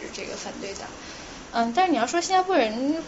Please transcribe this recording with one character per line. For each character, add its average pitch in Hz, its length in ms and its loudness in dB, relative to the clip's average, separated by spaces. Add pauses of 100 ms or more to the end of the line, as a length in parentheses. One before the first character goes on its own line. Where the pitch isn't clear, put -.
(140)
这 196 80 -8
个 - 140 -8
反 - 240 -10
对 196 140 -8
党。 - 140 -12 (640)
嗯， 233 220 2
但 370 100 6
是 359 60 2
你 269 80 4
要 226 80 2
说 339 140 0
新 339 100 -2
加 370 120 6
坡 370 140 4
人 262 520 2